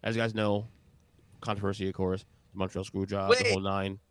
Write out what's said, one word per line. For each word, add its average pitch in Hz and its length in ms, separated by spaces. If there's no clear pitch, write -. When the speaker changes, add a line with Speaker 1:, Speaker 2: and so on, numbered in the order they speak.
Speaker 1:
As 113 140
you 117 60
guys 113 120
know, 107 320
controversy, 101 480
of 95 60
course, 92 300
the 95 60
Montreal 95 260
Screwjob, 98 440
the 240 160
Speaker 2:
Wait. 226 80
Speaker 1:
whole 95 80
nine. 98 400